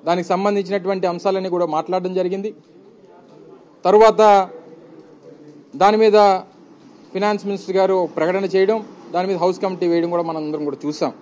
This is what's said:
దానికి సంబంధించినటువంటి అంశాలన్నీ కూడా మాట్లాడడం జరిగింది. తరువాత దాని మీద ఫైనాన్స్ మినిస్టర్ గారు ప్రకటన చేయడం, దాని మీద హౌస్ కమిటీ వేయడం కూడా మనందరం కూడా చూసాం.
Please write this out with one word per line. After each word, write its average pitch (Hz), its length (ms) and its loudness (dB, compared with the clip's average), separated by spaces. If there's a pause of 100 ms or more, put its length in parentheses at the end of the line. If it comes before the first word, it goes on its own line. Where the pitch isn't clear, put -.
దానికి 175 240 -4
సంబంధించినటువంటి 190 760 -2
అంశాలన్నీ 185 440 -4
కూడా 175 160 -2
మాట్లాడడం 175 480 -4
జరిగింది. 190 400 -4 (1300)
తరువాత 208 640 6 (1300)
దాని 202 200 4
మీద 208 460 4 (680)
ఫైనాన్స్ 202 340 -4
మినిస్టర్ 190 300 -6
గారు 190 400 0
ప్రకటన 180 280 -2
చేయడం, 190 440 0 (220)
దాని 180 180 -2
మీద 196 80 -2
హౌస్ 180 240 -2
కమిటీ 180 280 -4
వేయడం 170 220 0
కూడా 175 120 -2
మనందరం 156 420 -6
కూడా 143 120 -6 (100)
చూసాం. 151 360 -4